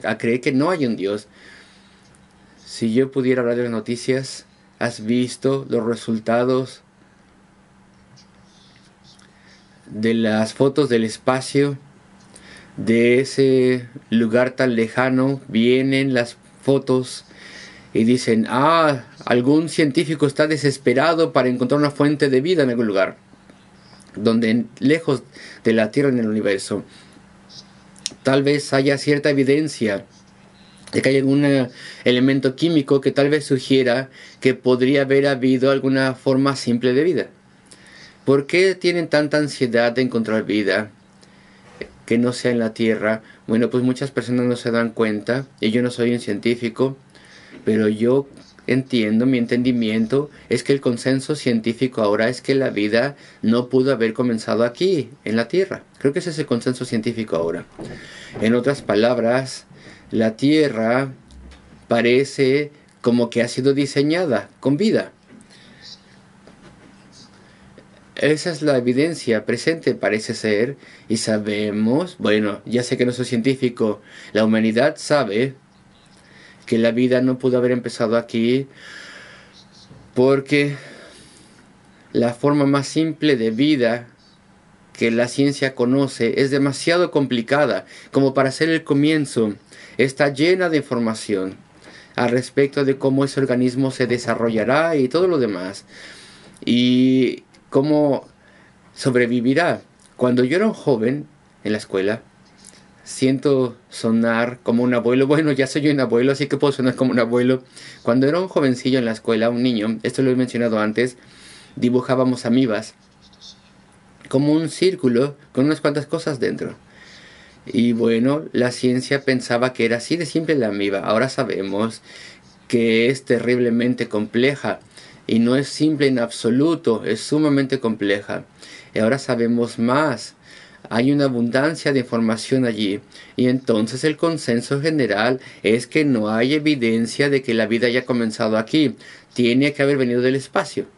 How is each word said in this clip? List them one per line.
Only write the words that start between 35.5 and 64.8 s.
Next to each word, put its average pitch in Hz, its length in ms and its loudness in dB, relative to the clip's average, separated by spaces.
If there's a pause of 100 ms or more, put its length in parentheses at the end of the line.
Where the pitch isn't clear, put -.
alguna 135 440 0
forma 135 420 0
simple 123 380 0
de 147 100 2
vida. 147 220 -2 (1000)
¿Por 139 220 2
qué 185 280 2
tienen 175 340 -2
tanta 151 280 0
ansiedad 120 560 0
de 127 100 0
encontrar 110 420 -2
vida 104 460 0 (1160)
que 117 100 0
no 120 160 2
sea 123 200 -2
en 120 60 0
la 113 140 -2
Tierra? 110 500 -2 (240)
Bueno, 113 220 0
pues 123 160 0
muchas 127 260 -2
personas 123 360 -2
no 120 100 0
se 120 140 -6
dan 117 200 0
cuenta, 113 560 -2 (140)
y 110 120 0
yo 123 100 2
no 123 80 -2
soy 120 240 0
un 117 60 -4
científico, 120 760 -2 (680)
pero 107 240 2
yo 117 400 0 (400)
entiendo, 120 580 0
mi 131 120 2
entendimiento 120 920 0 (180)
es 123 160 -2
que 139 80 0
el 139 80 0
consenso 131 560 -2
científico 117 680 -2
ahora 107 260 2
es 123 120 -6
que 135 160 -2
la 131 140 0
vida 110 460 0 (260)
no 120 260 2
pudo 131 240 2
haber 113 200 0
comenzado 113 520 -2
aquí, 151 460 -2 (140)
en 107 120 -2
la 117 100 0
Tierra. 185 360 -4 (160)
Creo 143 140 0
que 180 60 -6
ese 175 120 -6
es 151 80 -6
el 151 80 -4
consenso 127 380 -2
científico 110 520 -4
ahora. 82 280 -4 (760)
En 113 140 2
otras 135 280 0
palabras, 120 840 0 (440)
la 110 260 0
Tierra 131 760 0 (760)
parece 131 840 2 (300)
como 120 280 2
que 117 120 0
ha 120 60 0
sido 131 240 0
diseñada 143 760 -2 (100)
con 139 180 0
vida. 175 360 0 (3000)